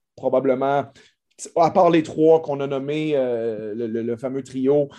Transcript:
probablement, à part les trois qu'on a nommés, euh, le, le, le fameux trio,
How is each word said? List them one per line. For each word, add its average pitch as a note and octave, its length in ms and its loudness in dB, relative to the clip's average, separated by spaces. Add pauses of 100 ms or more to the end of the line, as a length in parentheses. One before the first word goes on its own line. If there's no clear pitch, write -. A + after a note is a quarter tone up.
(140)
probablement, C3+ 720 0 (720)
à E3 160 4
part F3+ 180 4
les E3 140 2
trois D#3 360 4
qu'on C#3+ 200 -6
a C#3 80 -4
nommés, D3 480 -4
euh, A2+ 580 -4
le, A#2 140 -6
le, A2+ 140 -6
le A#2 140 -4
fameux C3 280 -8
trio, C#3 440 0 (100)